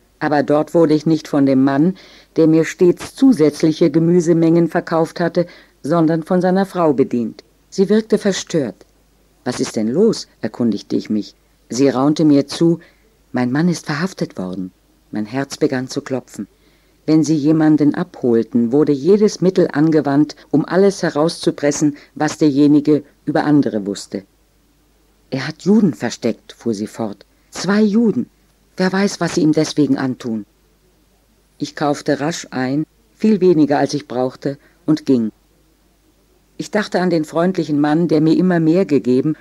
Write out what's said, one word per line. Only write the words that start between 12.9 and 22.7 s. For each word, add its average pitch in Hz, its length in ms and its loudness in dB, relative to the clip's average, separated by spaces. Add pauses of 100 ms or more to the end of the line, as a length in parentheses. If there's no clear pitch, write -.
„Mein 123 200 -4
Mann 160 180 0
ist 156 160 -6
verhaftet 160 520 -8
worden.“ 92 340 -10 (400)
Mein 107 140 -6
Herz 135 320 -8
begann 131 300 -2
zu 135 140 -8
klopfen. - 460 -10 (580)
Wenn 156 180 2
sie 151 120 0
jemanden 151 600 2
abholten, 117 760 -2
wurde 147 220 2
jedes 196 480 2
Mittel 180 300 2
angewandt, 147 640 0 (160)
um 151 140 0
alles 190 380 0
herauszupressen, 147 920 -2 (180)
was 147 220 -4
derjenige 147 680 2 (220)